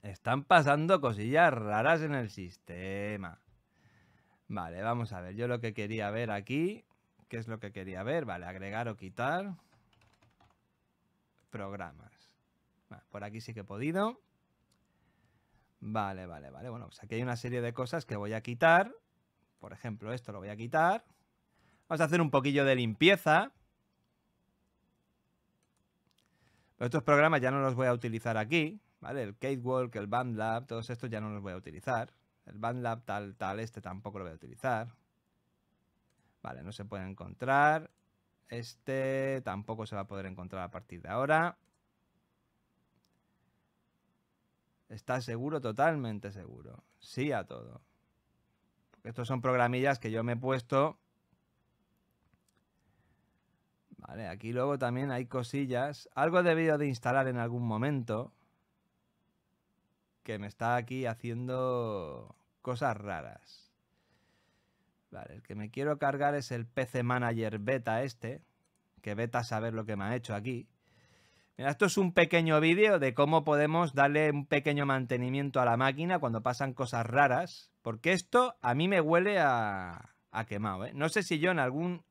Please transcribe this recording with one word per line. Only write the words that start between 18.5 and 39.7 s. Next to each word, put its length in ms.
Por 140
ejemplo, 400
esto 180
lo 60
voy 120
a 60
quitar. 480
Vamos 100
a 40
hacer 180
un 80
poquillo 340
de 120
limpieza. 760
Pero 80
estos 160
programas 400
ya 80
no 100
los 140
voy 140
a 60
utilizar 440
aquí, 420
¿vale? 240
El 120
Catewalk, 600
el 100
BandLab, 640
todos 240
estos 180
ya 120
no 100
los 100
voy 120
a 40
utilizar. 560
El 140
BandLab 440
tal, 320
tal, 240
este 220
tampoco 380
lo 60
voy 80
a 20
utilizar. 580
Vale, 180
no 100
se 140
puede 240
encontrar. 800
Este 920
tampoco 460